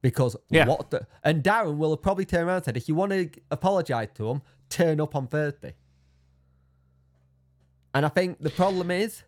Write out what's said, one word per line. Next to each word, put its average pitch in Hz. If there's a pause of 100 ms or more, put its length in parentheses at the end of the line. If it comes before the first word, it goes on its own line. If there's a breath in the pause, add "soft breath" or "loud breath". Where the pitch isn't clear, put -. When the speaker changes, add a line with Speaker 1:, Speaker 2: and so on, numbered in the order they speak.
Speaker 1:
Because 123 (140)
Speaker 2:
Yeah. 156
Speaker 1:
what -
the, - (180 soft breath)
and 156
Darren 196
will 156
have 151
probably 190
turned 170
around 185
and 180
said, 120
"If 120
you 156
want 196
to 185 (220)
apologise 139
to 110
'em, 139 (260 soft breath)
turn 160
up 151
on 135
Thursday." 151 (2250)
And 123
I 156
think 180
the 151
problem 180
is 202